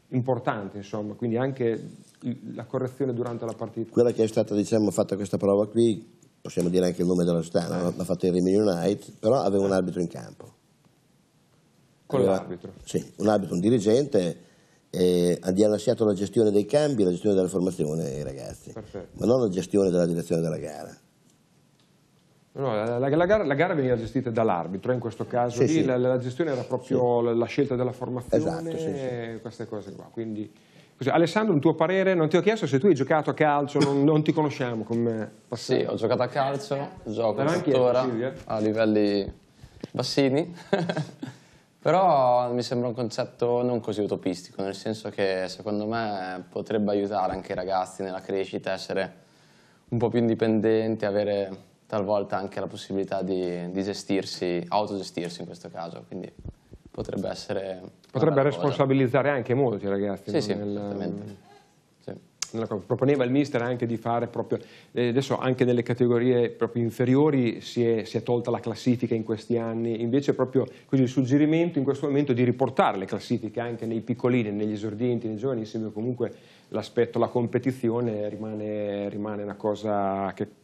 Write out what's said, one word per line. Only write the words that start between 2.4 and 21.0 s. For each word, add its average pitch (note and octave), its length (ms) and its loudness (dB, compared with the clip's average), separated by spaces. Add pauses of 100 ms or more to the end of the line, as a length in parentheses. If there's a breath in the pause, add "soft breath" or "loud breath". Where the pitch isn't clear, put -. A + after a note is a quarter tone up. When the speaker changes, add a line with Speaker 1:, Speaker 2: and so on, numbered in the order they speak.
Speaker 1:
la A#2 100 -10
correzione B2+ 480 -4
durante A#2+ 320 -6
la A2 80 -4
partita. A2+ 400 -8
Speaker 2:
Quella A#2+ 180 6
che A2 140 2
è - 20 4
stata, G#2+ 300 0
diciamo, G#2 340 2
fatta G2 240 0
questa G2 220 -4
prova G2+ 320 4
qui, A2+ 360 2 (360)
possiamo - 280 -2
dire F2+ 180 4
anche F2 160 0
il F2 40 2
nome F2+ 180 4
della F2 180 2
società, E2+ 260 -2
no? F2 220 -2
Speaker 1:
Eh. - 60 0
Speaker 2:
L'ha F2+ 80 -6
fatta F2+ 220 -2
il F2 60 2
Rimini F#2 240 4
United, G2 640 0
però A#2+ 200 2
aveva G2 240 2
un G2 80 2
arbitro F2+ 280 0
in E2+ 80 -2
campo. A1+ 440 -16 (1500)
Speaker 1:
Con C#3 140 0
Speaker 2:
Aveva F#2+ 160 4
Speaker 1:
l'arbitro? F2+ 360 -8 (120)
Speaker 2:
Sì, - 340 -4
un G#2 100 2
arbitro, G2+ 260 2
un F2 60 0
dirigente, G#2+ 800 4 (520 soft breath)
e F2 500 4 (120)
gli G2+ 120 4
ha G#2+ 40 6
lasciato G#2+ 360 0
la G#2 80 4
gestione G2+ 400 2
dei G#2 140 4
cambi C#3+ 360 2
e F#2 40 4
la F2+ 40 4
gestione G2 240 2
della F#2 140 4
formazione F2 560 -2
ai C#2+ 180 -6
ragazzi, C2+ 500 -12
Speaker 1:
Perfetto. - 460 -14
Speaker 2:
ma F#2 80 -2
non B2+ 140 6
la A2+ 80 4
gestione F#2+ 420 2
della F2 160 4
direzione E2+ 340 0
della D#2+ 180 -2
gara. D2+ 380 -12 (1600)